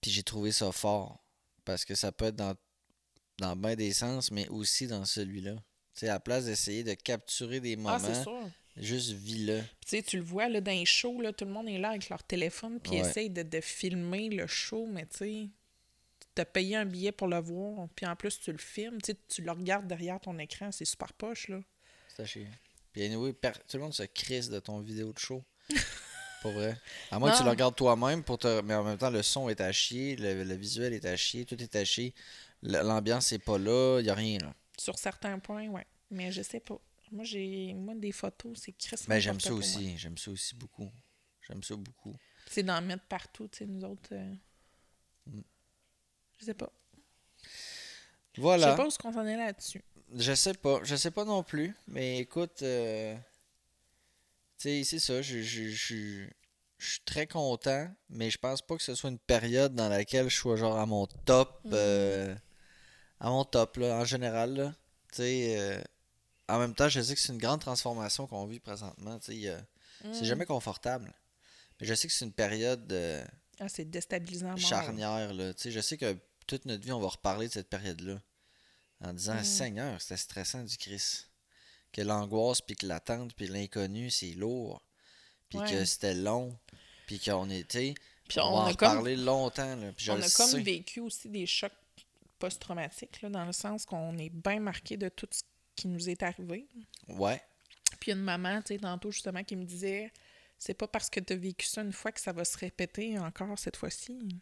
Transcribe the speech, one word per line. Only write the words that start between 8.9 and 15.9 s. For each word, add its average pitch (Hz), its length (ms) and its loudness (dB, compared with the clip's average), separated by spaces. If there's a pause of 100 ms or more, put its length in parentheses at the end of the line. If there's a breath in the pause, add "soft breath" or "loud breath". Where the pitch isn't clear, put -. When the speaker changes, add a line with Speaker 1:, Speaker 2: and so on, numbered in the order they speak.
Speaker 1:
vis-le. 107 480 -2
Speaker 2:
Puis 113 100 -6 (180)
tu 202 100 -2
sais, 214 60 0
tu 190 160 -4
le 180 40 -2
vois, 185 260 0
là, 220 120 2
dans 196 100 -2
les 185 140 2
shows, 247 360 2
là, 220 120 0
tout 202 120 -6
le 196 60 -6
monde 220 180 -6
est 196 100 -2
là 202 120 0
avec 202 180 -6
leur - 140 -6
téléphone, 190 580 -2
puis 180 120 -2
Speaker 1:
Ouais. 185 60 4 (100)
Speaker 2:
essaye 214 200 0
de, 175 140 -4
de 160 180 -2
filmer 185 680 -2
le 190 180 0
show, 220 400 -2
mais 190 200 -6
tu - 120 -12
sais, 214 300 -4 (880)